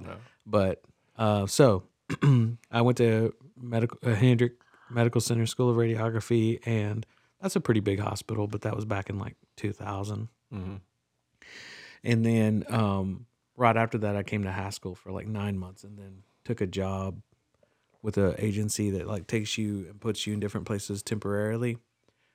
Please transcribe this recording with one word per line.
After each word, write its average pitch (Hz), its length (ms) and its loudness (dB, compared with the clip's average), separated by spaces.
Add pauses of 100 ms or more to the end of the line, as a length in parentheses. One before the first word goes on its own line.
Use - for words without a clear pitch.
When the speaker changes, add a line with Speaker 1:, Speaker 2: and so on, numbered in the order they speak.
Speaker 1:
Oh, - 40 -14
no. 92 120 -12 (300)
Speaker 2:
But, 101 360 0 (340)
uh, 104 300 2
so, 104 360 6 (260)
<clears throat> - 140 -8 (480)
I 117 100 2
went 123 180 4
to 113 360 4 (260)
medical, 120 420 -2
uh, 120 120 2
Hendrick 120 400 6 (340)
Medical 120 320 2
Center 117 260 2
School 123 220 0
of 117 80 4
Radiography, 113 880 2
and 110 400 -2 (360)
that's 190 160 -2
a 196 40 0
pretty 110 200 4
big 98 180 0
hospital, 104 480 -4
but 104 140 -6
that 110 160 -4
was 107 80 -4
back 101 260 -4
in, 101 80 -6
like, 101 160 -8 (220)
two 101 160 -4
thousand. 101 560 -8 (260)
Speaker 1:
Mm-hmm. 95 220 -10 (1300)
Speaker 2:
And 113 200 2
then, 110 440 2
um, 98 580 -2 (300)
right 117 200 6
after 113 220 0
that, 104 160 -2
I 101 80 -2
came 104 220 -4
to 95 80 -4
Haskell 95 420 -8
for, - 160 -16
like, 95 160 -8
nine 101 320 -4
months 92 240 -12
and 101 160 -20
then 95 240 -20 (220)
took 117 160 -4
a 101 80 -2
job 95 520 -4 (800)
with 107 180 -4
a 98 160 4 (100)
agency 107 460 0
that, 90 180 -2
like, 101 180 -6
takes 110 320 -4
you 104 300 -4
and 101 120 -20
puts 110 260 -4
you 104 80 -2
in 104 60 -4
different 101 260 -4
places 104 360 -6
temporarily. 110 760 -2 (560)